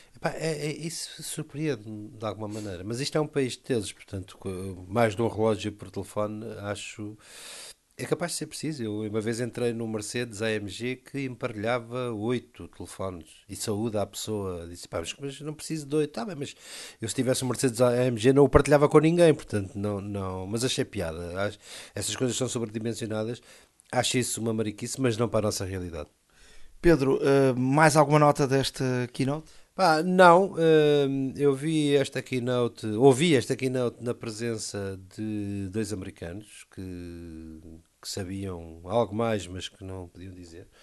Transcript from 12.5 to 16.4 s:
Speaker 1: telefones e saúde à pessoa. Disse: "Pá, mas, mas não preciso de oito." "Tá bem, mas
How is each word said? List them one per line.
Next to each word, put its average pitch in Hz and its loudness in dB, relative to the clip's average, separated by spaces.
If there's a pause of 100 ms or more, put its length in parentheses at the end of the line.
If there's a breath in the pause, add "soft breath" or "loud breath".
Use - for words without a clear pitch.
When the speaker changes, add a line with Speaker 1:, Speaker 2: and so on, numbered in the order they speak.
Speaker 1:
telefones 92 -10 (220)
e 98 -14
saúde 107 -4
à 101 0
pessoa. 95 -6
Disse: 87 -16
"Pá, - -8
mas, 82 -8
mas 139 -10
não 151 -10
preciso 156 -8
de 139 -2
oito." 147 0
"Tá 226 -6
bem, 196 -8
mas 139 -10 (460 loud breath)